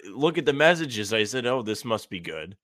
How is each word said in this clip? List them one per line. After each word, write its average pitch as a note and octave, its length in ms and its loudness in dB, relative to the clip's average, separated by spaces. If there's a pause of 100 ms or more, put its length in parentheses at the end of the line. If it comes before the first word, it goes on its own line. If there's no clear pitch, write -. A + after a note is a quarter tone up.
"Look C#3 320 0
at D3+ 80 0
the D3 80 4
messages." C#3+ 580 2
I A2 140 2
said, A#2+ 200 -4
"Oh, B2+ 180 0
this G#2+ 200 -4
must A2 260 -2
be F#2+ 120 -10
good" E2 420 -10